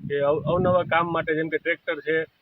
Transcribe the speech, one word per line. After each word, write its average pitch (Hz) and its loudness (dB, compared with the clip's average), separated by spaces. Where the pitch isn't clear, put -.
કે 143 -2
અવ-, 143 2
અવનવા 180 2
કામ 170 2
માટે, 160 -2
જેમ 160 -2
કે 156 -2
ટ્રેક્ટર 165 -4
છે 156 -2